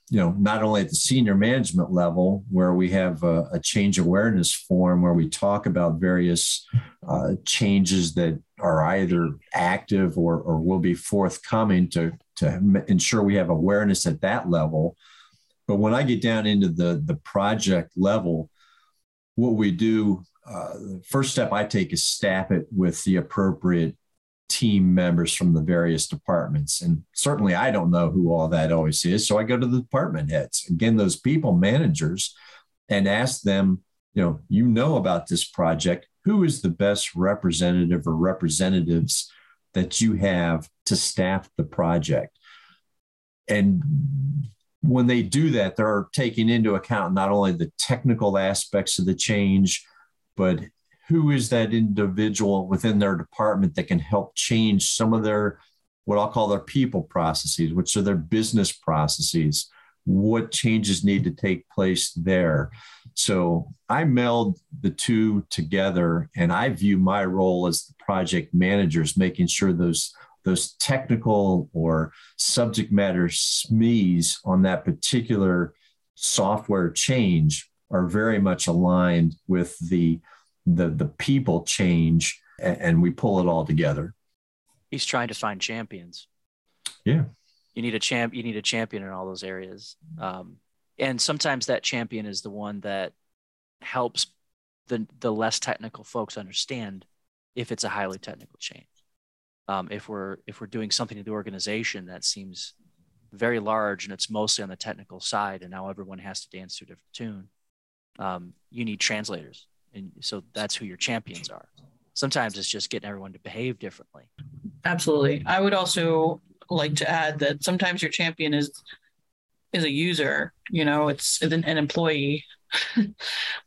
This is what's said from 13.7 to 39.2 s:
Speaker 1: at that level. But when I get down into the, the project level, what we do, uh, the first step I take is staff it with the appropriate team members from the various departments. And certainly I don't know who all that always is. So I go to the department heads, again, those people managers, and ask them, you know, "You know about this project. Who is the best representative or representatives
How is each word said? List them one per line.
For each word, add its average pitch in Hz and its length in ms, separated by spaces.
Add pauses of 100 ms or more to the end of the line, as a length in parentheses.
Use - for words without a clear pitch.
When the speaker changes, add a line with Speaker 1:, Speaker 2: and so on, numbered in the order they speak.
Speaker 1:
at 80 140
that 95 300
level. 80 480 (680)
But 101 120
when 107 160
I 139 100
get 120 180
down 113 240
into 101 220
the, 85 380
the 78 100
project 98 800
level, 90 540 (840)
what 120 180
we 104 180
do, 107 540 (200)
uh, 95 280
the 98 340
first 135 240
step 110 220
I 104 100
take 98 300
is 82 100
staff 95 480
it 82 180
with 92 360
the 95 100
appropriate 87 800 (540)
team 98 440
members 87 400
from 87 200
the 80 80
various 85 460
departments. 73 720
And 82 220 (100)
certainly 101 420
I 127 160
don't 87 180
know 87 220
who 85 220
all 80 160
that 80 240
always 78 320
is. 98 200
So 104 120
I 110 60
go 123 140
to 127 80
the 123 140
department 82 500
heads, - 400
again, 110 280
those 95 180
people 143 380
managers, 95 840 (540)
and 98 180
ask 117 360
them, 95 380 (320)
you 101 80
know, 82 280
"You 113 180
know 123 300
about 92 300
this 85 180
project. 82 640 (180)
Who 202 180
is 151 180
the 185 80
best 202 460
representative 87 880
or 82 80
representatives 85 1160 (420)